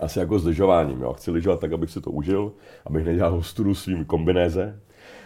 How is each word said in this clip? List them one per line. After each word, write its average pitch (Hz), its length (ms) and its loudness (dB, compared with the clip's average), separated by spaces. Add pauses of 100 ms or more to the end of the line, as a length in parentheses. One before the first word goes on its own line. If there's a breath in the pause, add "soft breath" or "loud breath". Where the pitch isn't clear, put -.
asi 80 180 -4
jako 95 200 0
s 82 80 0
lyžováním, 82 540 4
jo. 62 120 -4
Chci - 180 -8
lyžovat 85 300 0
tak, 80 120 -4
abych 82 180 -4
si - 100 -10
to - 100 -8
užil, 98 420 -2 (340 loud breath)
abych 78 180 -2
nedělal 87 300 2
ostudu 98 400 -2
svým 87 300 -4
kombinéze. 90 760 0 (460 loud breath)